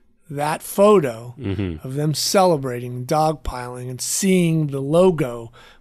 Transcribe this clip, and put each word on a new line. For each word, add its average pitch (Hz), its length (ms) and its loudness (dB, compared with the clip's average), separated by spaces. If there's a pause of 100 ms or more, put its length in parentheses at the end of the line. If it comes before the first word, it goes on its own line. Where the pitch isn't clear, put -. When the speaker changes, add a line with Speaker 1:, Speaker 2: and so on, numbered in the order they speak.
(280)
Speaker 1:
that 147 340 -4
photo 135 760 4
Speaker 2:
Mm-hmm. 98 480 -6
Speaker 1:
of 131 80 -8
them 147 200 0
celebrating, 127 920 0
dogpiling, 127 840 -2
and 127 100 -10
seeing 170 680 2
the 139 120 -6
logo, 143 720 2 (280)